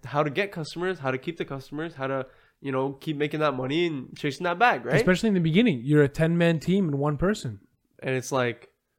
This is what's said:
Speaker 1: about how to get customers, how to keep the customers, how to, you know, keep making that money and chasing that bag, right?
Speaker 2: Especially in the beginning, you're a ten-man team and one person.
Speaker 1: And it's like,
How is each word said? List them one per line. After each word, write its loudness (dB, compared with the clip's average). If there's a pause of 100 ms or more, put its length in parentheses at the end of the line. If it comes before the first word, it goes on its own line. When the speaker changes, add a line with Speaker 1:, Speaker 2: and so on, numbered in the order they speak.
Speaker 1:
about -18
how 2
to 0
get -2
customers, -6
how -2
to -2
keep -8
the -6
customers, -10
how -6
to, -2 (340)
you -4
know, 0
keep -6
making -2
that 2
money 0
and -6
chasing -4
that -2
bag, 2
right? 0
Speaker 2:
Especially 4
in 4
the 2
beginning, 4
you're 6
a 4
ten-man 2
team 0
and -2
one 0
person. -2 (400)
Speaker 1:
And -4
it's -4
like, -2 (320)